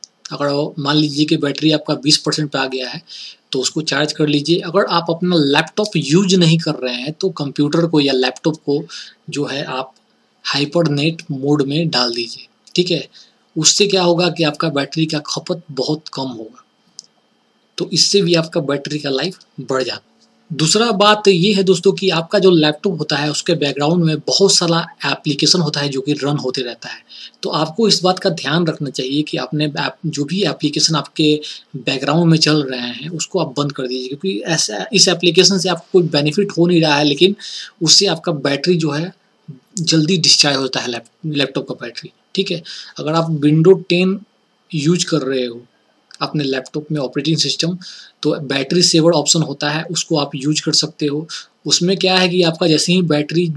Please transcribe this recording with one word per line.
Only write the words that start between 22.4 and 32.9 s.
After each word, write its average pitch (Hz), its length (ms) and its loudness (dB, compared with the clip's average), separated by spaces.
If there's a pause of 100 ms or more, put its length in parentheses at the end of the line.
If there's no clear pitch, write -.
लैपटॉप 156 480 2
होता 151 180 -2
है 147 140 -2
उसके 170 240 -2
background 147 500 0
में 156 140 2
बहुत 185 340 2
सारा 170 320 2 (200)
application 143 540 0
होता 151 200 -2
है 143 100 -2
जो 135 120 -4
कि 147 120 -2
run 143 240 -2
होते 131 240 -4
रहता 120 280 -10
है। - 120 -16 (420)
तो - 80 -4
आपको 160 360 0
इस - 160 4
बात 185 160 2
का 196 120 0
ध्यान 160 360 0
रखना 151 220 -4
चाहिए 131 320 -2
कि 151 160 -6
आपने 147 280 -2
ऐप, 143 300 -4 (100)
जो 147 200 -4
भी 180 180 -2
application 156 520 0
आपके 151 380 0 (440)
background 139 540 2
में 160 80 6
चल 151 240 2
रहे 131 180 -6
हैं 123 300 -10